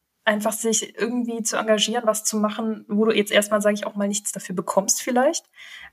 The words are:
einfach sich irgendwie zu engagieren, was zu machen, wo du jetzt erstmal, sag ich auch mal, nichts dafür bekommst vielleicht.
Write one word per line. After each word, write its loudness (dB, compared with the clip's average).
einfach 2
sich -2
irgendwie -2
zu -4
engagieren, 2
was 2
zu -2
machen, -2
wo 2
du 6
jetzt 0
erstmal, 2
sag 2
ich -4
auch -8
mal, 0
nichts -4
dafür -8
bekommst 0
vielleicht. 0